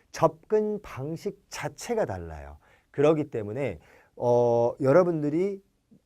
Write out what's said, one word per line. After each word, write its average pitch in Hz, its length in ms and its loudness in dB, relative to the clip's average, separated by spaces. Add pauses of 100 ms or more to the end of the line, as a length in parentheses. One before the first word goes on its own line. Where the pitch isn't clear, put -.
(100)
접근 208 720 -2
방식 160 680 -10
자체가 202 560 -6
달라요. 80 500 -10 (340)
그렇기 151 400 2
때문에, 110 480 -6 (380)
어, 120 640 2
여러분들이 165 800 2 (440)